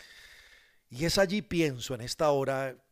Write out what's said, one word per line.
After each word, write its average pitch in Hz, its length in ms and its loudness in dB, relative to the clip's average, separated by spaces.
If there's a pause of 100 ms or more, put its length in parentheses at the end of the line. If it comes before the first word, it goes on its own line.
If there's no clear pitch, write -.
(880)
Y 127 160 -4
es 165 120 0
allí, 196 240 2
pienso, 139 540 -2
en 110 60 -10
esta 147 300 2
hora, 135 440 0 (160)